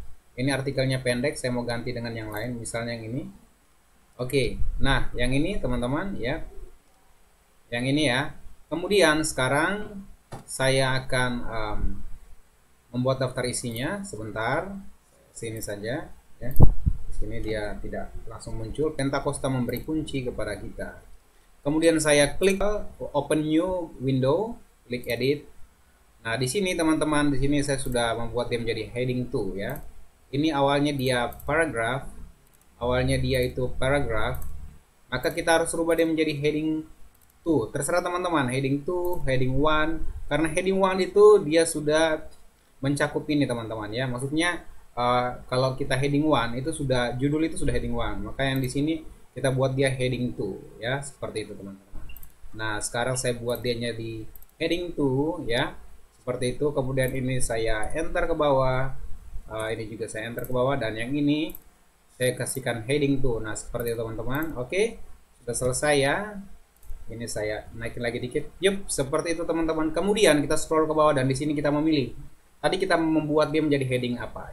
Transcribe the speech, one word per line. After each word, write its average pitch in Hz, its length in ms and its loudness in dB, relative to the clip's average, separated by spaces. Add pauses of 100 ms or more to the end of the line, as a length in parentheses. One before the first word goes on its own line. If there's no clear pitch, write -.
(400)
Ini 131 160 0
artikelnya 131 480 -2
pendek, 123 320 0
saya 127 160 -4
mau 120 160 -2
ganti 117 240 -4
dengan 117 240 -6
yang 107 160 -8
lain, 117 280 -6
misalnya 117 360 -6
yang 113 160 -10
ini. 143 120 -4 (1000)
Oke, 127 320 0 (240)
nah 131 400 6
yang 127 160 2
ini 175 240 2
teman-teman 131 560 -2
ya, 135 320 -4 (1300)
yang 123 80 -2
ini 143 240 2
ya. 135 320 -2 (320)
Kemudian 160 560 2
sekarang 156 720 -2 (480)
saya 131 480 2
akan, 127 360 0 (120)
em, 107 360 0 (1160)
membuat 127 240 0
daftar 123 240 -2
isinya. 123 640 -4
Sebentar, 117 640 -4 (640)
sini 113 240 -8
saja 107 480 -6 (320)
ya. 127 120 0 (560)
Di - 120 0
sini 107 240 2
dia 104 400 -4
tidak 104 320 -8 (160)
langsung 110 240 -10
muncul. 139 400 -4
Pentakosta 139 560 -2
memberi 123 320 -2
kunci 147 400 -4
kepada 107 320 -2
kita. 101 480 -10 (580)
Kemudian 160 400 4
saya 147 400 4
klik 196 160 4 (400)
open 151 480 -2
new 165 560 0
window, 135 560 0 (320)
klik 123 160 -6
edit. 123 400 -2 (760)
Nah, 113 120 -4
di 131 160 0
sini 185 240 0
teman-teman, 151 600 2
di 131 40 2
sini 139 240 4
saya 139 160 0
sudah 120 400 0
membuat 117 320 -4
dia 120 80 -2
menjadi 110 360 -4
heading 123 360 -2
two 104 280 -4
ya. 123 240 -6 (520)
Ini 151 240 0
awalnya 143 360 4
dia 127 360 0 (160)
paragraph, 135 640 0 (720)
awalnya 127 400 2
dia 127 240 2
itu 127 320 -2
paragraph, 131 640 0 (680)
maka 160 200 -2
kita 165 320 2
harus 160 160 0
rubah 165 160 2
dia 165 160 4
menjadi 156 240 0
heading 151 520 0 (600)
two. 143 240 2
Terserah 170 320 0
teman-teman, 175 480 0
heading 135 320 0
two, 180 440 -2
heading 131 280 2
one. 156 480 2 (240)
Karena 151 240 0
heading 185 320 0
one 190 160 2
itu 196 480 6
dia 156 200 4
sudah 156 600 0 (560)
mencakup 143 480 -2
ini 147 160 2
teman-teman 110 480 -6
ya. 127 160 -2
Maksudnya, 151 560 -2 (320)
eh, 123 320 2 (160)
kalau 131 320 0
kita 135 160 0
heading 143 320 2
one 120 320 2
itu 143 160 -4
sudah, 123 440 0
judul 151 320 0
itu - 80 -6
sudah 135 160 2
heading 120 200 0
one. 107 400 -2
Maka 135 160 -2
yang 131 120 0
di 127 80 -2
sini 147 240 0 (400)
kita 131 160 0
buat 131 240 2
dia 135 160 2
heading 123 480 -2
two 101 240 -6 (160)
ya, 127 240 -4
seperti 104 480 -10
itu 98 80 -12
teman-teman. 98 480 -10 (480)
Nah, 110 240 -4
sekarang 123 400 -2
saya 123 160 -2
buat 117 300 -4
dia 123 100 -2
jadi 113 540 -6 (320)
heading 170 320 -2
two 143 560 0
ya, 123 240 0 (480)
seperti 123 400 -4
itu. 147 160 0
Kemudian 131 400 -2
ini 127 240 -2
saya 110 560 0
enter 170 320 0
ke 165 80 0
bawah, 131 560 2 (560)
eh, 110 240 -6
ini 110 160 -6
juga 110 240 -8
saya 110 160 -8
enter 120 160 -6
ke - 80 -6
bawah, 127 240 2
dan 110 240 -4
yang 123 160 -4
ini 147 400 0 (640)
saya 123 160 0
kasihkan 123 480 -6
heading 139 400 2
two. 120 160 4
Nah, 107 160 -4
seperti 120 400 -6
itu 117 80 -4
teman-teman. 117 560 -4
Oke, 190 400 -2 (400)
sudah 117 160 -8
selesai 131 400 2
ya. 175 400 0 (720)
Ini 113 240 -8
saya 107 400 -6
naikin 117 320 -8
lagi 120 160 -2
dikit. 135 400 -6
Yup, 196 320 0
seperti 156 480 -2
itu 165 80 -4
teman-teman. 160 480 -2
Kemudian 175 480 4
kita 151 160 0
scroll 156 320 0
ke - 0 -
bawah 151 240 4
dan 131 160 2
di 127 80 0
sini 151 160 -2
kita 147 160 0
memilih. 147 400 2 (480)
Tadi 180 160 0
kita 185 240 0
membuat 151 560 2
dia 156 80 4
menjadi 139 240 2
heading 123 320 -2
apa 101 340 -10